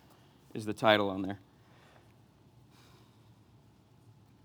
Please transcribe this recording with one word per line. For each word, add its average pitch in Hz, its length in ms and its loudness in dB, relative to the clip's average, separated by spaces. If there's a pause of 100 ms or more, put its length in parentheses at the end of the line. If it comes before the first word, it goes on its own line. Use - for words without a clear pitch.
(520)
is 110 120 -10
the 107 80 -6
title 104 360 4
on 98 140 -6
there. 98 160 -8 (3000)